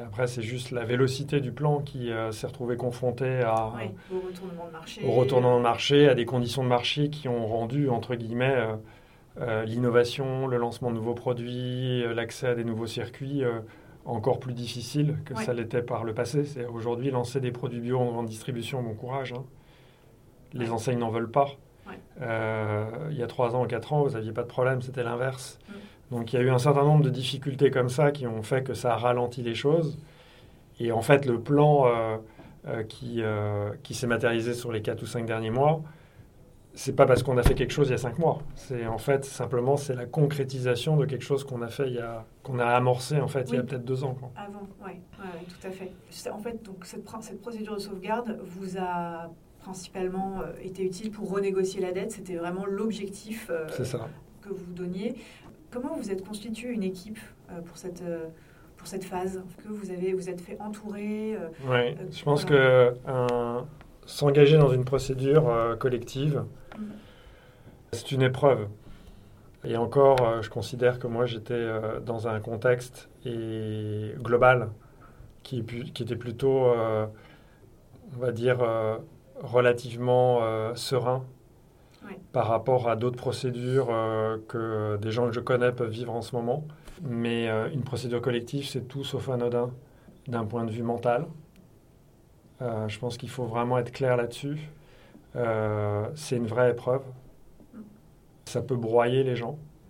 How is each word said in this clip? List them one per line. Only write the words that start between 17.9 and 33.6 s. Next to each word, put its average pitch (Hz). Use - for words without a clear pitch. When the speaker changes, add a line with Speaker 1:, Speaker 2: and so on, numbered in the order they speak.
Speaker 1:
en 123
grande 117
distribution, 113
bon 110
courage, 127
hein. 127
Les 123
Speaker 2:
Ouais. 113
Speaker 1:
enseignes 117
n'en 120
veulent 113
pas. 139
Speaker 2:
Ouais. -
Speaker 1:
Euh, 110
il 147
y 120
a 117
trois 120
ans, 123
quatre 120
ans, 147
vous 127
aviez 110
pas 120
de 123
problème, 127
c'était 127
l'inverse. 120
Speaker 2:
Mm. -
Speaker 1:
Donc 117
il -
y -
a 123
eu 127
un 127
certain 143
nombre 151
de 131
difficultés 127
comme 127
ça 143
qui 143
ont 110
fait 131
que 131
ça 120
a 113
ralenti 123
les 117
choses. 151
Et 117
en 113
fait, 139
le 120
plan, 147
euh, 113
euh, 120
qui, 117
euh, 104